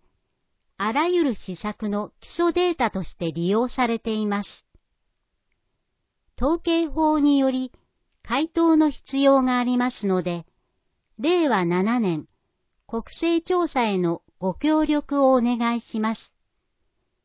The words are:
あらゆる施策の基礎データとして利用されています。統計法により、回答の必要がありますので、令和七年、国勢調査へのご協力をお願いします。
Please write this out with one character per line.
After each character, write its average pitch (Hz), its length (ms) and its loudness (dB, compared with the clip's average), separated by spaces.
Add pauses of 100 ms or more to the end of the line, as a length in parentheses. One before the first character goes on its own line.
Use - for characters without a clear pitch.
(760)
あ 208 160 -4
ら 311 140 0
ゆ 349 180 2
る 240 100 0
施 185 200 -10
策 214 340 -6
の 202 220 -4 (100)
基 - 80 -20
礎 339 240 0
デ 359 180 2
ー 330 40 -4
タ 339 140 0
と 190 140 -6
し - 120 -12
て 165 160 -4
利 170 180 -2
用 233 200 0
さ 247 160 -2
れ 226 140 -2
て 226 140 -6
い 214 120 -2
ま 202 180 -2
す。 - 220 -18 (1800)
統 320 160 2
計 330 300 0
法 311 320 0
に 285 180 4
よ 262 140 2
り、 254 220 -4 (500)
回 277 240 -2
答 330 300 2
の 302 140 4
必 - 260 -8
要 269 260 6
が 254 160 0
あ 247 40 0
り 247 120 0
ま 247 160 0
す - 160 -6
の 185 160 0
で、 170 220 -6 (720)
令 320 300 2
和 190 160 2
七 190 340 0
年、 170 280 -2 (600)
国 226 160 -6 (160)
勢 330 220 0
調 349 260 0
査 247 160 -2
へ 202 140 0
の 170 240 0 (180)
ご 180 140 -4
協 311 320 0
力 285 400 0
を 262 80 6
お 247 80 4
願 233 340 -2
い 226 60 -6
し - 180 -8
ま 220 160 -2
す。 - 180 -20 (920)